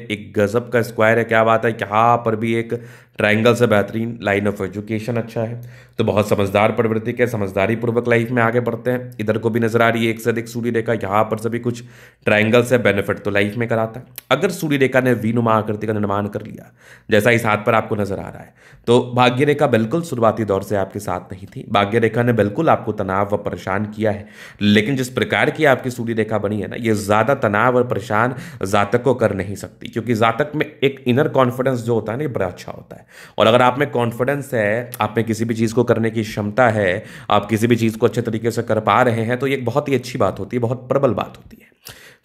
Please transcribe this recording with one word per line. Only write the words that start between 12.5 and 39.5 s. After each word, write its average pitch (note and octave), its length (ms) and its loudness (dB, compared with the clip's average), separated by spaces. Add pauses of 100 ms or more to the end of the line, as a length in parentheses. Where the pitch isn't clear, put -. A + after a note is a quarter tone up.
से B2 140 2
बेनिफिट G2+ 400 0
तो G#2 120 -4
लाइफ G2+ 260 0
में A#2 120 -2
कराता A2+ 320 -4
है। - 60 -20 (240)
अगर D3+ 200 2
सूर्य D3+ 260 -2
रेखा C3 240 2
ने B2+ 140 2
वी A2 180 -2
नुमा A2+ 220 2
आकृति G#2+ 320 -2
का G#2+ 60 -2
निर्माण G2+ 360 -2
कर G#2+ 140 -8
लिया, - 280 -16 (400)
जैसा G#2+ 200 4
इस A#2 160 2
हाथ G#2 200 2
पर A#2 80 2
आपको A2 220 0
नजर G2 220 -4
आ F2 100 -10
रहा - 140 -16
है, - 120 -20 (340)
तो A#2+ 120 6 (140)
भाग्य B2+ 300 4
रेखा C#3+ 240 2
बिल्कुल A#2 340 0
शुरुआती A2+ 420 0
दौर G2 180 0
से G#2 140 -4
आपके F#2+ 240 -4
साथ F2+ 320 -8
नहीं F#2+ 140 -16
थी, - 240 -16
भाग्य G2+ 280 2
रेखा A2+ 240 2
ने A#2+ 120 2
बिल्कुल G#2+ 360 2
आपको G#2+ 240 0
तनाव G2 340 -2
व G2+ 100 0
परेशान G2 480 -4
किया G#2+ 240 -2
है। G2+ 180 -8 (340)
लेकिन G#2+ 340 4
जिस B2+ 140 -2
प्रकार A2+ 400 0
की D#3 160 -2
आपकी B2+ 240 2
सूर्य A#2 240 -6
रेखा A2 240 0
बनी G2+ 220 -2
है F2+ 80 -6
ना, - 100 -10
ये A2+ 180 0
ज़्यादा G#2 400 2
तनाव A#2+ 400 2
और B2 100 2
परेशान A2 480 -2 (300)
जातक G2+ 380 0
को C3 140 2
कर G#2 180 0
नहीं F#2+ 220 -6
सकती, - 320 -16
क्योंकि A2+ 280 -4
जातक A2+ 380 0
में D3+ 120 -2
एक - 400 -2
इनर B2+ 240 2
कॉन्फिडेंस B2+ 500 0
जो A2+ 140 -2
होता G#2 180 -2
है B2 60 -6
ना, D3+ 60 -6
ये D3+ 60 -4
बड़ा G2+ 160 -2
अच्छा - 260 -10
होता - 240 -18
है। - 80 -20 (340)
और G#2 80 6
अगर A#2+ 160 6
आप B2 160 4
में C#3 120 -2
कॉन्फिडेंस B2+ 640 -2
है, A2+ 360 -2 (100)
आप G#2+ 160 -2
में A2+ 100 2
किसी A2 180 -2
भी A2+ 100 -2
चीज़ A2+ 200 -2
को B2 120 2
करने A2+ 240 2
की A2+ 120 -4
क्षमता G#2 460 0
है, G#2 360 0 (260)
आप G#2 160 2
किसी A2 200 2
भी A#2+ 100 4
चीज़ A2 220 0
को A#2+ 80 2
अच्छे A2+ 160 0
तरीके A2 280 -4
से A2+ 120 -4
कर A2 180 0
पा G#2+ 220 4
रहे A2+ 200 0
हैं, A#2 160 -2
तो C3+ 80 -4
ये C3+ 80 0